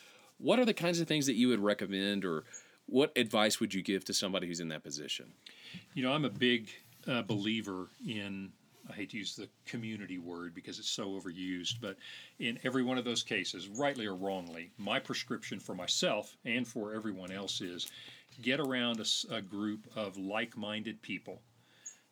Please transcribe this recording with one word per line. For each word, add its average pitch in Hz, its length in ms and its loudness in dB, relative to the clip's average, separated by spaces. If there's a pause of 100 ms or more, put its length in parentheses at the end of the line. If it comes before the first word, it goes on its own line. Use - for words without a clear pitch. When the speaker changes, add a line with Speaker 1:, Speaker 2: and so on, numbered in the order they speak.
(380)
Speaker 1:
What 190 220 6
are 254 40 6
the 220 100 4
kinds 170 260 2
of 160 80 0
things 151 180 4
that 135 80 4
you 123 140 6
would 120 120 6
recommend, 101 640 2
or 80 200 0 (420)
what 143 320 6
advice 107 420 6
would 104 140 0
you 95 80 0
give 95 220 2
to 101 100 -2
somebody 92 320 2
who's 87 140 -2
in 85 80 -2
that 78 160 -6
position? 71 480 -6 (640)
Speaker 2:
You 131 100 0
know, 127 80 4
I'm 151 120 4
a 123 60 4
big, 120 400 4 (380)
uh, 120 140 2
believer 101 640 0 (180)
in, 101 460 -4 (360)
I 113 40 -10
hate 101 180 -6
to 117 80 -8
use 98 160 -6
the 98 140 -10 (180)
community 104 520 -6
word 87 360 -8
because 87 240 -10
it's - 100 -6
so 104 200 -2 (120)
overused, 92 600 -4
but 101 160 -6 (420)
in 117 240 0
every 127 220 4
one 127 140 2
of 120 60 0
those 117 200 0
cases, 95 440 -2
rightly 127 380 0
or 98 80 -2
wrongly, 90 640 -4
my 107 220 2
prescription - 580 -4
for - 160 -8
myself 104 680 0
and 123 240 2
for 107 260 -4
everyone 95 380 -4
else 95 280 -2
is 87 280 -4 (520)
get 127 200 2
around 123 380 2
a 110 40 -2
s-, - 260 0
a 113 140 -2
group 104 540 -2
of 98 200 -2
like-minded 107 840 -2
people, 92 400 -8 (680)